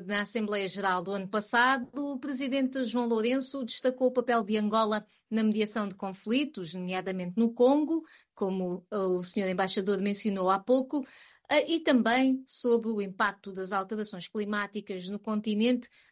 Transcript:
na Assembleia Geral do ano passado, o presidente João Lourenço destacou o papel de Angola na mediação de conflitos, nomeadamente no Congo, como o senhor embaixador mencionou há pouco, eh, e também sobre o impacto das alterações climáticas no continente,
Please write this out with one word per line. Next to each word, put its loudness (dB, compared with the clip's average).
na 0
Assembleia -2
Geral 0
do -6
ano -4
passado, 2
o -6
presidente -2
João -2
Lourenço 0
destacou 0
o 4
papel 0
de 0
Angola 2
na 0
mediação 0
de -12
conflitos, -4
nomeadamente -4
no 2
Congo, 4
como -2
o 0
senhor 0
embaixador 0
mencionou 0
há 2
pouco, 0
eh, 4
e 0
também 4
sobre 0
o -2
impacto -4
das -6
alterações -4
climáticas -6
no -6
continente, 0